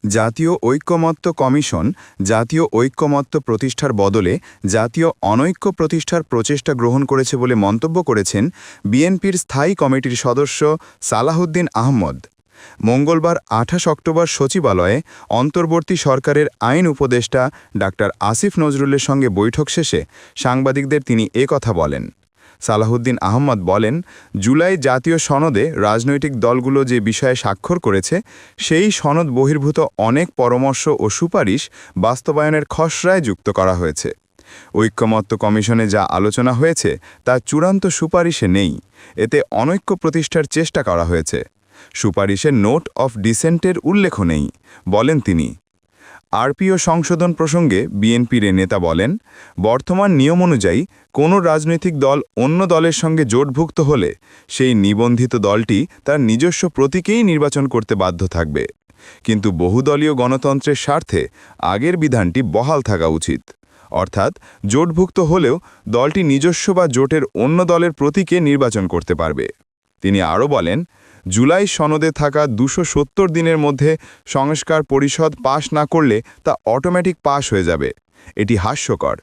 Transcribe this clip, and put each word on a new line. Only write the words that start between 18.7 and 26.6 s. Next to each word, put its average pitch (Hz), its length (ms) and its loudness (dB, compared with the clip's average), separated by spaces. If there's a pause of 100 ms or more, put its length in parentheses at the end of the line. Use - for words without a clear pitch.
সঙ্গে 135 300 0
বৈঠক 110 400 0
শেষে 113 340 -2 (320)
সাংবাদিকদের 135 640 0
তিনি 113 320 0
এ 120 160 2
কথা 131 240 0
বলেন। 69 360 -2 (500)
সালাহুদ্দিন 117 640 0
আহমদ 120 400 0
বলেন, 107 400 0 (380)
জুলাই 156 380 2
জাতীয় 135 400 0
সনদে 147 580 0
রাজনৈতিক 127 640 0
দলগুলো 127 440 2